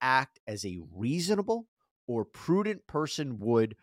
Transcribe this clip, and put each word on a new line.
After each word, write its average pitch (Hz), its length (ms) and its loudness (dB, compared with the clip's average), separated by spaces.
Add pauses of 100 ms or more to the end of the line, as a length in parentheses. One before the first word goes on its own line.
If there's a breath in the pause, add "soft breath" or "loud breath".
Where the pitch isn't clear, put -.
act 131 460 0
as 104 180 -8
a 90 140 -6 (120)
reasonable 190 760 -2 (400)
or 117 180 -2
prudent 196 640 0
person 147 520 -4
would 113 440 4